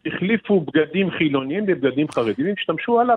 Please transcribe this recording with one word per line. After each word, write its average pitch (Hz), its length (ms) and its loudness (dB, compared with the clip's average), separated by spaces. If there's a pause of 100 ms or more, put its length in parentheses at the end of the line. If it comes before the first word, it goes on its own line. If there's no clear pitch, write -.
החליפו 202 540 0
בגדים 156 500 0
חילוניים 147 540 -2
בבגדים 143 460 0
חרדיים, 131 460 0
השתמשו 233 440 0
הלאה 240 160 2